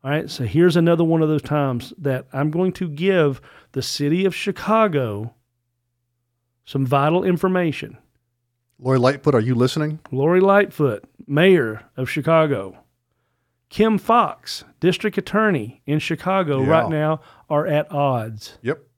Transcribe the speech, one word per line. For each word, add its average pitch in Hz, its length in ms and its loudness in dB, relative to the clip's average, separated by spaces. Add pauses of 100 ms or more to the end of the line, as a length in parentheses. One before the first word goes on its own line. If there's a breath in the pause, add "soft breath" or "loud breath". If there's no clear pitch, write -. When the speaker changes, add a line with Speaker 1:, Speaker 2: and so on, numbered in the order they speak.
Speaker 1:
All 135 60 -6
right, 151 200 -2
so - 160 -6
here's 160 320 4
another 170 260 4
one 160 180 2
of 156 80 2
those 151 140 0
times 139 560 -4
that 135 340 -4
I'm 143 160 -2
going 175 240 0
to 180 160 -6
give 151 500 0 (340 soft breath)
the 131 100 -4
city 160 420 -2
of 180 80 0
Chicago 147 1000 -2 (1300)
some 135 220 -4
vital 147 360 2
information. 180 760 -2 (840)
Speaker 2:
Lori 131 180 0
Lightfoot, 135 380 2
are 113 60 4
you 123 120 0
listening? 151 460 0 (120)
Speaker 1:
Lori 156 280 2
Lightfoot, 190 640 2 (240)
mayor 143 560 2 (140)
of 131 120 -4
Chicago. 143 680 0 (920)
Kim 220 300 2
Foxx, - 640 -2 (160)
district - 400 -2
attorney 185 640 -2
in 147 140 -2
Chicago 165 640 -2
Speaker 2:
Yeah. 135 60 0
Speaker 1:
right 160 200 2
now, 156 300 -2 (300 soft breath)
are 147 180 0
at 147 240 -2
odds 120 720 -4
Speaker 2:
Yep. 139 180 -6 (160)